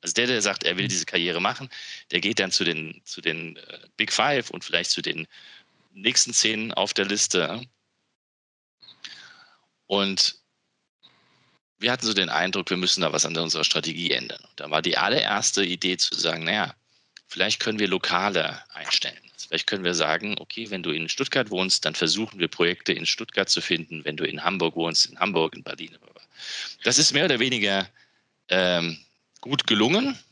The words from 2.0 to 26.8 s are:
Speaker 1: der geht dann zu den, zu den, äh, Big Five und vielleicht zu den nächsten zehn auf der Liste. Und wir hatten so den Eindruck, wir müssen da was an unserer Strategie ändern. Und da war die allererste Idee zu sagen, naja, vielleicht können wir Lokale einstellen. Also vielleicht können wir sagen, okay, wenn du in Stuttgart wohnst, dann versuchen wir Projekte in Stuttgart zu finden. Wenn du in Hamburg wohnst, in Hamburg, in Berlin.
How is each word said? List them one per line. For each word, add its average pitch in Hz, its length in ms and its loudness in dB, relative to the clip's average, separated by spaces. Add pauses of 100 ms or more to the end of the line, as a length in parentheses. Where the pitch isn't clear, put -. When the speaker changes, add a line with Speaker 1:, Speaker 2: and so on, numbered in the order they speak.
Speaker 1:
der 82 100 2
geht 101 180 0
dann 95 140 0
zu - 120 2
den, 78 400 -4
zu - 160 -12
den, 82 360 -6
äh, - 220 -16 (180)
Big - 160 0
Five 131 380 2
und - 140 -10
vielleicht 85 260 -2
zu - 120 0
den 80 240 -4 (680)
nächsten 117 420 0
zehn 110 400 0
auf - 180 0
der 98 140 2
Liste. 98 560 0 (2250)
Und 98 500 2 (1400)
wir 120 140 2
hatten 123 140 -2
so 110 80 0
den 92 160 2
Eindruck, 92 400 0
wir 90 80 0
müssen 90 240 2
da 78 100 2
was 76 140 2
an 80 100 -4
unserer 80 280 -2
Strategie 80 480 -2
ändern. - 300 -4
Und - 180 -20
da 73 100 -10
war 76 100 -4
die 82 160 -2
allererste 104 680 0
Idee 90 360 -2
zu - 160 -2
sagen, 82 300 -2
naja, 92 300 -2 (520)
vielleicht 95 340 -2
können 107 180 -2
wir 104 100 2
Lokale 87 760 0 (100)
einstellen. - 480 -4 (140)
Also - 140 -16
vielleicht 82 180 -2
können 95 180 -2
wir 87 100 2
sagen, 85 440 0
okay, 113 320 -10
wenn 95 120 -6
du 85 80 -4
in 80 200 -2
Stuttgart 131 400 0
wohnst, 92 340 0
dann 73 100 0
versuchen 98 440 0
wir 85 100 2
Projekte 87 460 0
in - 100 -6
Stuttgart - 460 -2
zu 87 100 2
finden. 80 460 -4
Wenn 76 100 -4
du 80 80 -2
in 76 180 -4
Hamburg 85 320 2
wohnst, 82 320 2
in - 120 -16
Hamburg, 85 360 2
in - 100 -16
Berlin. - 340 -12 (840)